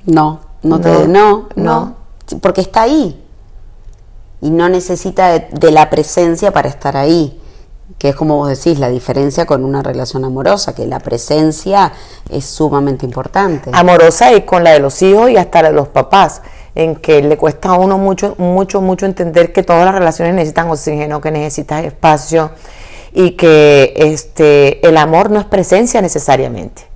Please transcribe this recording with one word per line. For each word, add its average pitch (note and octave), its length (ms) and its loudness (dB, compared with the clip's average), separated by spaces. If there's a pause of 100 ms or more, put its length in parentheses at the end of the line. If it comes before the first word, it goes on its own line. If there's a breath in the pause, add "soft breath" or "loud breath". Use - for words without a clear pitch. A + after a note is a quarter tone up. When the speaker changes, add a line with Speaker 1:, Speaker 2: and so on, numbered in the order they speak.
Speaker 1:
No, D#3+ 360 -2 (200)
no E3 180 0
te E3+ 100 0
Speaker 2:
No, D#3+ 100 4
Speaker 1:
de-, D#3 80 2
no, G3+ 480 2
Speaker 2:
no. G3 80 -4
Speaker 1:
no. - 320 -4 (300)
Sí, - 160 -12
porque F#3+ 200 0
está G3 220 -4
ahí. B3+ 380 -2 (1200)
Y D3+ 80 -4
no E3+ 200 0
necesita F#3 600 -2
de, D#3+ 220 0
de D#3 200 2
la D#3 180 4
presencia E3+ 600 0
para D3 180 -2
estar C#3 280 -6
ahí. D3 400 -2 (600 soft breath)
Que C#3 120 -2
es C#3 60 -4
como D#3 220 -2
vos C#3+ 120 -2
decís, C#3 300 -2
la B2+ 100 -2
diferencia C3+ 560 -4
con C3+ 200 -2
una C#3 180 -4
relación C3 420 -6
amorosa, C3+ 480 -2
que A2+ 140 -8
la B2 120 -8
presencia D#3 920 -2 (380 loud breath)
es C#3 160 -8
sumamente C#3 600 -4
importante. C3+ 680 -6
Speaker 2:
Amorosa F3+ 600 4
y G3 100 4
con F3 200 0
la E3 80 6
de D3+ 80 6
los C#3 240 -2
hijos G#3 260 4
y A3+ 80 2
hasta E3+ 240 2
la D#3 80 4
de D3+ 60 0
los C#3+ 140 0
papás, D#3+ 520 0 (320 loud breath)
en D#3+ 220 -2
que D3+ 260 2
le D3 160 0
cuesta D#3 320 -2
a F#3 40 4
uno F#3+ 240 2
mucho, G3 400 -2
mucho, F#3 440 -2
mucho F#3 240 -2
entender E3+ 480 0
que - 80 0
todas E3+ 240 2
las F#3+ 80 2
relaciones E3+ 400 -2
necesitan E3 380 -2
oxígeno, D3+ 500 -6
que D#3+ 100 -6
necesitas D3+ 520 -6
espacio D#3 680 -2 (640 loud breath)
y F3+ 180 2
que, D3 680 4
este, D3+ 880 2
el D#3+ 100 6
amor D#3+ 320 2
no G#3 100 0
es G3 60 -6
presencia G3+ 560 0
necesariamente. C3 960 -4